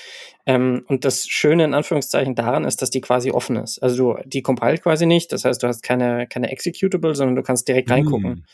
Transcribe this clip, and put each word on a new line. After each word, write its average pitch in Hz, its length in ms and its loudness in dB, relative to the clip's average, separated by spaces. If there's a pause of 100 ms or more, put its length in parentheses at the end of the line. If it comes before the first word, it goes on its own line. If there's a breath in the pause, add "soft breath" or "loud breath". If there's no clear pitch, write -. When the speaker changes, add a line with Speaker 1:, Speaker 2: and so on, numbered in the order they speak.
(460 loud breath)
Speaker 1:
Ähm, 127 420 2
und 135 180 -2
das - 220 0
Schöne 160 380 4
in 143 80 0
Anführungszeichen 139 640 0
daran 123 300 0
ist, - 160 -4
dass 131 80 -2
die 131 120 -2
quasi 127 300 0
offen 127 260 -2
ist. - 260 -8
Also 123 320 2
du, - 100 -10
die 135 160 -4
compiled 131 400 0
quasi 165 240 2
nicht, 170 260 2
das 123 140 -4
heißt, 127 160 0
du 123 60 0
hast 120 160 -4
keine, 123 440 0
keine 123 240 -4
Executable, 165 640 -2
sondern 135 220 0
du 131 80 0
kannst - 240 -2
direkt 127 220 2
Speaker 2:
Hm, 123 40 4
Speaker 1:
reingucken. 110 600 0